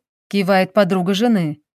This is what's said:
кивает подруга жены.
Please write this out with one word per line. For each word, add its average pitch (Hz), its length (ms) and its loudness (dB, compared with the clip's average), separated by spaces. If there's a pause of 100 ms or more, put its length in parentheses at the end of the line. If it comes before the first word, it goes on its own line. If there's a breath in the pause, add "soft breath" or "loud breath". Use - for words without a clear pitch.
(280)
кивает 190 440 0
подруга 190 400 0
жены. 190 480 -2 (160)